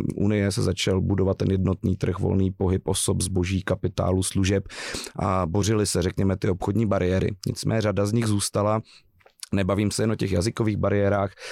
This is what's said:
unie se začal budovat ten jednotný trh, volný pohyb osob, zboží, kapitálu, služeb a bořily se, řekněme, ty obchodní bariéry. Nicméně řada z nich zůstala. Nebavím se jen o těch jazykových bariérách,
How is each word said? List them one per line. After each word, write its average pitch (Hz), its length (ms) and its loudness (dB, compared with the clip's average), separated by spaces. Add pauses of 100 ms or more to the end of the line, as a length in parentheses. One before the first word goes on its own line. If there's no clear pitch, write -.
(160)
unie 101 360 2
se 107 100 -2
začal 95 400 0
budovat 95 360 2
ten 98 140 0
jednotný 95 460 0
trh, 92 220 -2
volný 95 320 2
pohyb 95 360 0
osob, 90 340 0
zboží, 90 420 -2
kapitálu, 92 600 0
služeb 98 440 0 (480)
a 92 300 0
bořily 101 400 0
se, 95 160 0
řekněme, 95 360 0
ty 107 120 -2
obchodní 104 360 0
bariéry. 95 500 0 (120)
Nicméně 110 340 -2
řada 101 240 0
z 104 80 0
nich 117 140 2
zůstala. 104 540 0 (720)
Nebavím 98 380 2
se - 120 -2
jen 110 80 2
o 110 40 -2
těch 104 160 -2
jazykových 104 460 0
bariérách, 98 540 2 (200)